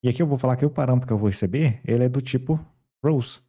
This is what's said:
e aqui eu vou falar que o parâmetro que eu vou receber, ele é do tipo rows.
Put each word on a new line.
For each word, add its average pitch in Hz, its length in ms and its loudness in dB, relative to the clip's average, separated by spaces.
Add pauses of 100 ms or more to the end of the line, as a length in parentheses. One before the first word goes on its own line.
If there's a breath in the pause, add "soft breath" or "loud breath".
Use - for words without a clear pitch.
e 127 40 2
aqui 123 120 0
eu 170 60 2
vou 139 120 0
falar 127 180 0
que 143 100 0
o 147 40 2
parâmetro 127 360 2
que 120 60 -2
eu 110 60 2
vou 107 100 2
receber, 110 560 0
ele 120 200 2
é 127 40 2
do 131 120 0
tipo 131 380 -2 (460)
rows. 143 440 -2